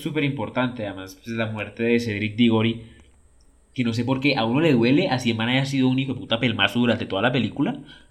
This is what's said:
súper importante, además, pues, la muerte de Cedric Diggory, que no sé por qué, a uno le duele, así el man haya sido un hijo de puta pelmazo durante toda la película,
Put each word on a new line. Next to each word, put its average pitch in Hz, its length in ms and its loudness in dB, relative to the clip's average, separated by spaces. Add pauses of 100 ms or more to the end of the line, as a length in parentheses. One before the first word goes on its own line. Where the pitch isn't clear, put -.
súper 151 220 -2
importante, 117 600 -2
además, 95 300 -10
pues, 113 200 -10
la 113 120 -2
muerte 107 360 -6
de 117 160 4
Cedric 107 360 -4
Diggory, 113 480 4 (920)
que 127 100 -2
no 117 100 0
sé 117 120 -2
por 131 160 0
qué, 139 160 2
a 113 80 0
uno 120 160 2
le 165 100 4
duele, 131 380 4
así 117 220 0
el 107 60 -2
man 113 120 -2
haya 135 160 0
sido 135 240 2
un 131 100 2
hijo 135 140 -4
de - 80 -8
puta 110 180 -2
pelmazo 107 400 0
durante 110 260 2
toda 95 160 -2
la 127 120 2
película, 139 440 -2 (340)